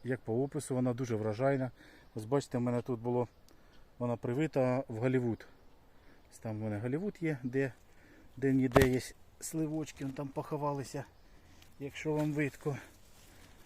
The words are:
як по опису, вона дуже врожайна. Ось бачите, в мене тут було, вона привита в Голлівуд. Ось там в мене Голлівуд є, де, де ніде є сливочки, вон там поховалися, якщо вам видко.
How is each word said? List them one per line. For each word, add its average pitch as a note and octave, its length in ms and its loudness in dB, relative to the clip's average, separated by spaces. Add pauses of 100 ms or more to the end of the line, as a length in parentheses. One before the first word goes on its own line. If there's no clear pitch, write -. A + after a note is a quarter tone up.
як B2 160 -2
по A#2 220 -2
опису, C#3 320 -4
вона B2+ 200 2
дуже A#2 220 -2
врожайна. B2+ 540 0 (440)
Ось A2 100 -6
бачите, B2+ 340 0
в - 20 0
мене A#2+ 220 0
тут A#2+ 180 -4
було, A#2+ 280 0 (680)
вона A#2+ 180 -2
привита B2+ 720 0
в A2+ 80 -6
Голлівуд. B2 500 2 (840)
Ось - 60 -20
там G#2+ 200 -6
в G#2+ 40 -4
мене G#2+ 160 -2
Голлівуд D3 420 -2
є, D#3 220 0
де, B2+ 300 0 (640)
де C3+ 160 2
ніде C3 360 8
є B2+ 120 2 (400)
сливочки, D#3 640 -4
вон C3+ 80 -4
там C#3+ 160 -6
поховалися, C#3+ 760 -4 (760)
якщо C#3+ 320 -4
вам D3+ 200 2
видко. C#3+ 460 -2 (880)